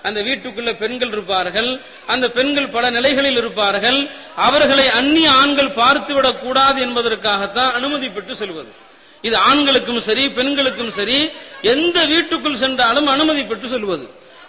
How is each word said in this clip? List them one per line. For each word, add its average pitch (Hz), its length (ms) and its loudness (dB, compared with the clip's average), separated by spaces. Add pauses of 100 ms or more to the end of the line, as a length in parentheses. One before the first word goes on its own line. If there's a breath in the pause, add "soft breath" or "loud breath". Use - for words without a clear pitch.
அந்த 208 180 -4
வீட்டுக்குள்ள 233 560 -6
பெண்கள் 240 300 -4
இருப்பார்கள், 208 720 -4 (260 loud breath)
அந்த 247 240 0
பெண்கள் 277 360 0
பல 233 220 0
நிலைகளில் 262 480 2
இருப்பார்கள், 220 720 0 (260 loud breath)
அவர்களை 269 540 4
அந்நிய 285 420 4
ஆண்கள் 277 380 4
பார்த்துவிடக் 269 720 2
கூடாது 262 460 2
என்பதற்காகத்தான் 220 880 0
அனுமதி 254 380 -4
பெற்று 202 260 -10
செல்வது. 160 360 -10 (500 loud breath)
இது 220 160 0
ஆண்களுக்கும் 240 640 2
சரி, 247 280 0
பெண்களுக்கும் 254 640 -2
சரி, 240 380 0 (320 loud breath)
எந்த 320 440 2
வீட்டுக்குள் 302 520 -2
சென்றாலும் 254 500 0
அனுமதி 285 360 0
பெற்று 220 240 -8
செல்வது. 196 580 -6 (240 loud breath)